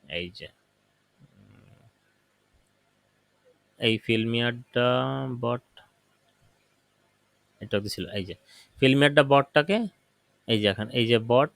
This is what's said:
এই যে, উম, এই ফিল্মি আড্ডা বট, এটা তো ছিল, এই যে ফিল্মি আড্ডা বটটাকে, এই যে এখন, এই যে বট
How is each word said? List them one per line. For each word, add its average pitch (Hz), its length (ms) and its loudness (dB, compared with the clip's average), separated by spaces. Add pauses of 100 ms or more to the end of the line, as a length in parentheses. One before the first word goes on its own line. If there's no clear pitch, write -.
এই 85 200 -8
যে, 76 180 -18 (720)
উম, 101 640 -20 (1900)
এই 110 180 2
ফিল্মি 113 460 -2
আড্ডা 123 640 -2 (340)
বট, 120 220 -4 (2000)
এটা 101 220 -4
তো 104 80 -10
ছিল, 92 200 -10
এই 98 160 -8
যে 87 80 -14 (460)
ফিল্মি 139 260 4
আড্ডা 147 180 4
বটটাকে, 143 560 2 (680)
এই 113 140 0
যে 104 60 2
এখন, 101 220 -2
এই 120 180 0
যে 117 100 4
বট 120 380 2